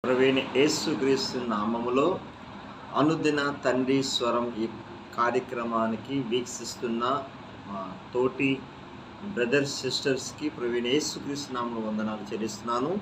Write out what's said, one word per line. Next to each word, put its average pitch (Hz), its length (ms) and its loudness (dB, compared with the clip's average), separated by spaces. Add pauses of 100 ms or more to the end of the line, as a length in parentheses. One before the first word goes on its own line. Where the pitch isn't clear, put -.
ప్రభువైన 131 340 6 (180)
యేసుక్రీస్తు 135 800 2
నామములో 120 800 2 (760)
అనుదిన 147 580 4 (100)
తండ్రి 131 380 4
స్వరం 120 560 0
ఈ 110 80 0 (500)
కార్యక్రమానికి 117 1000 0
వీక్షిస్తున్న 123 1080 -2 (460)
మా 95 240 -8 (220)
తోటి 131 440 2 (680)
బ్రదర్స్, 147 560 2
సిస్టర్స్‌కి 135 680 -2
ప్రభువైన 120 380 -2
యేసుక్రీస్తు 143 680 0
నామములో 117 360 -2
వందనాలు 107 440 -2
చెల్లిస్తున్నాను. 120 680 -2